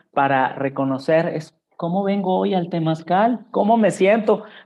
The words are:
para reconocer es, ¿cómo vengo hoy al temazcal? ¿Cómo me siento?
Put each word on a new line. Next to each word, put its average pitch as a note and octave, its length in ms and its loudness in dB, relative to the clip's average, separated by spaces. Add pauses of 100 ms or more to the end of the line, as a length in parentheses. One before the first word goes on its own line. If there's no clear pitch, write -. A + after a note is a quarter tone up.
(140)
para C3+ 420 2
reconocer C3+ 720 -2
es, - 300 -8 (200)
¿cómo F3+ 260 -4
vengo G3 340 -2
hoy G3 160 0
al F3 160 -2
temazcal? F3 840 -2
¿Cómo G#3 260 2
me G#3+ 140 4
siento? G#3 520 2 (220)